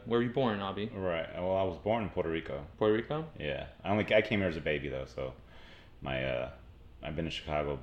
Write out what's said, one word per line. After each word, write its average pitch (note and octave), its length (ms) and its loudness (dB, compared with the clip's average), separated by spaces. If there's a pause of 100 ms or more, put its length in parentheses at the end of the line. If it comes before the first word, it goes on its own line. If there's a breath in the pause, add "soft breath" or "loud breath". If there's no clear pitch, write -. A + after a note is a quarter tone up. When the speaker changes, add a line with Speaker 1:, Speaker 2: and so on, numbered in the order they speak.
Speaker 1:
where A#2 140 4
were A#2+ 40 4
you B2 80 0
born, A#2+ 300 2
Avi?" G2+ 340 -2
Speaker 2:
Right. F2+ 400 0
Well, F#2 220 2
I F#2+ 60 4
was F2+ 160 0
born A2 240 2
in F#2 60 -2
Puerto E2 200 0
Rico. C#2+ 340 -2 (140)
Speaker 1:
Puerto G#2+ 160 6
Rico? D3 320 -2 (140)
Speaker 2:
Yeah. C#2+ 260 -2 (180)
I F2 60 -2
only, G#2 240 4
I G#2+ 80 10
came G#2+ 180 2
here F#2+ 80 4
as D#2+ 100 0
a D#2+ 40 -4
baby, D2 280 0
though, C2 160 -4
so C2 280 -6 (680 soft breath)
my, C2 240 -2
uh, B1 260 0 (540)
I've D2+ 120 -6
been E2 100 0
in D#2 60 -4
Chicago D2 520 -2